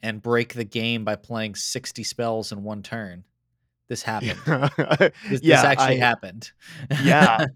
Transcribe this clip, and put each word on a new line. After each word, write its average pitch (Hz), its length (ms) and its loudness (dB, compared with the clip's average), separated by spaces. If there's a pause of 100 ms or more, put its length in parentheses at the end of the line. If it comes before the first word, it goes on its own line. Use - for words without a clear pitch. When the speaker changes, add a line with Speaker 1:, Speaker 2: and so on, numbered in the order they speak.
Speaker 1:
and 110 180 -6
break 117 340 0
the 120 100 -6
game 113 400 -4
by 104 100 -2
playing 110 400 -8
sixty - 480 -10
spells 113 480 -4
in 101 140 -10
one 104 180 -10
turn. 98 400 -12 (640)
This - 160 -8
happened. 110 400 -6
Speaker 2:
<laughs> - 60 -4
Yeah. 143 200 2 (640)
Speaker 1:
This, 135 140 -2
Speaker 2:
Yeah, 156 120 8
Speaker 1:
this 127 80 6
actually 131 380 2
Speaker 2:
I - 20 2
Speaker 1:
happened. 110 460 -2 (400)
<laughs> 139 140 -2
Speaker 2:
Yeah, 143 400 6 (120)